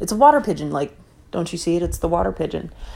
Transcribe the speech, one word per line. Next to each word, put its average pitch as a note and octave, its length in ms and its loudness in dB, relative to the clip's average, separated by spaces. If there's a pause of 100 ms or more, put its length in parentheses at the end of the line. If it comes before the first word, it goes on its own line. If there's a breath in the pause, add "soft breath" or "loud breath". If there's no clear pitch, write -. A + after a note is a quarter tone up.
It's - 100 -4
a A3 40 -2
water C#4+ 260 8
pigeon. D3+ 300 -4
Like, C#3+ 260 -4 (320)
don't E3 220 -4
you F3 60 -6
see E3+ 180 0
it? F3 80 0
It's E3+ 160 -4
the - 80 0
water E3+ 240 0
pigeon." D#3 400 -6 (240 loud breath)